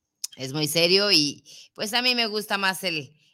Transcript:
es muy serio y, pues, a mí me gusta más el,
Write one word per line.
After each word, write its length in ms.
es 160
muy 160
serio 440
y, 320
pues, 180
a 80
mí 140
me 100
gusta 320
más 260
el, 320